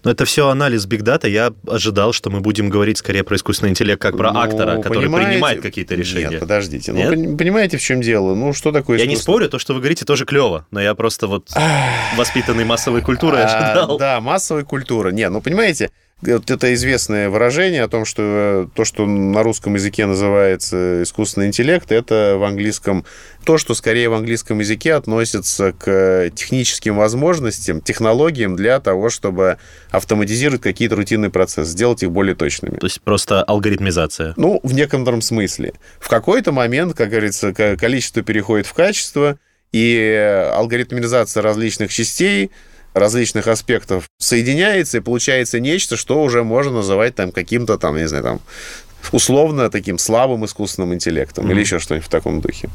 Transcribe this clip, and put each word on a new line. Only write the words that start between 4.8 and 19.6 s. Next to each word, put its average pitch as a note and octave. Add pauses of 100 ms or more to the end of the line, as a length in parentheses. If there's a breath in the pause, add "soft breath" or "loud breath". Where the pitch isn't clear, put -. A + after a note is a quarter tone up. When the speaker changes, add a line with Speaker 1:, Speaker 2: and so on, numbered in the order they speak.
Speaker 1:
который A2
Speaker 2:
понимаете, F3
Speaker 1:
принимает D3+
какие-то G2
решения. F2
Speaker 2:
нет, D#2+
подождите. F2
Ну, -
Speaker 1:
Нет? A#2+
Speaker 2:
пон-, D#3+
понимаете, F3+
в -
чём B2+
дело? G#2+
Ну, C3
что D3+
такое B2+
Speaker 1:
Я A#2
не C#3
Speaker 2:
искусство? C#3
Speaker 1:
спорю, G#3+
то, B2+
что -
вы C3
говорите, C#3+
тоже C3+
клёво, A2+
но G2+
я G#2
просто A2
вот G2
Speaker 2:
Ах. C3
Speaker 1:
воспитанный A#2
массовой A#2
культурой C3+
Speaker 2:
А, -
Speaker 1:
ожидал. A2
Speaker 2:
да, C3+
массовой D3+
культуры. A#2+
Не, G#2
ну, G2+
понимаете, F3+ (320)
вот A#2+
это B2+
известное A2+
выражение C3+
о A2
том, A2+
что, -
э, G#2
то, A2+
что G#2
на G2+
русском G#2+